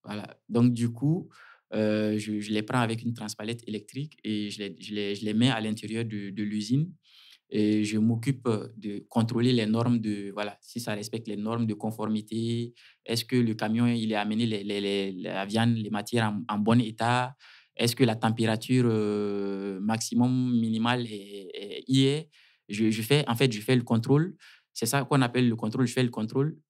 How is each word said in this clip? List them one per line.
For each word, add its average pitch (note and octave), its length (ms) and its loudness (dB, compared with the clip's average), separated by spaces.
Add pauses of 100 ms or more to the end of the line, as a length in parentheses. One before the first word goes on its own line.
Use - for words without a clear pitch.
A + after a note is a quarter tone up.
Voilà. G#2 320 -12 (120)
Donc, A#2+ 240 6
du A#2 180 0
coup, D3 380 0 (440)
euh, G#2+ 460 2
je, G#2+ 200 -4
je G#2 140 -4
les G#2 100 0
prends B2+ 180 0
avec A2+ 220 -2
une A#2 120 -4
transpalette G#2+ 520 -8
électrique C3 560 -10
et G#2 280 -4
je G2 100 -12
les, G2 180 -8
je G#2+ 160 -12
les, G2+ 220 -4
je G2 80 -8
les G#2 100 -2
mets A#2+ 160 4
à A2+ 100 0
l'intérieur A2 440 -4
de, G#2 260 -6
de G2+ 140 -6
l'usine. G#2+ 480 0 (580)
Et G#2+ 340 2
je G#2+ 140 0
m'occupe, A#2 480 0
euh, A2 300 -2
de G2+ 320 -10
contrôler A#2 440 2
les A2+ 140 2
normes A#2 320 2
de, G#2 340 -4
voilà, G2+ 280 -6
si - 180 -12
ça A#2 160 -6
respecte A2+ 320 -8
les G#2 100 -6
normes A2+ 300 -2
de G#2+ 80 0
conformité, A2+ 1000 -4 (300)
est-ce A2+ 200 -2
que B2+ 120 -2
le A#2 180 4
camion, A2+ 320 2
il A2+ 260 2
est G#2+ 40 0
amené G#2+ 300 0
les, G#2+ 160 -2
les, G#2 180 -4
les, G2 320 0
la F#2 340 -6
viande, A2+ 300 4
les G#2 140 -4
matières G#2+ 420 0
en, G#2 220 -4
en G#2 40 -2
bon A#2 220 6
état, A#2+ 540 0 (420)
est-ce A#2 200 2
que C3+ 80 4
la A2 120 4
température, A2+ 680 2
euh, G2+ 960 0
maximum, A#2+ 760 2
minimale A2+ 480 0
est, G2+ 480 -12
est, - 340 -10
y C3+ 160 6
est. D3 240 0 (400)
Je, A2 220 0
je A2 120 -2
fais, C#3+ 260 2
en A#2 60 0
fait, B2 180 2
je G#2 80 -6
fais C3 140 2
le B2 80 4
contrôle. C3+ 540 2 (360)
C'est - 140 -4
ça C#3 180 0
qu'on C3 180 2
appelle B2 260 2
le A2+ 80 0
contrôle. A#2 300 0
Je A#2+ 60 -4
fais B2+ 120 2
le A#2+ 60 0
contrôle. B2+ 460 -2 (140)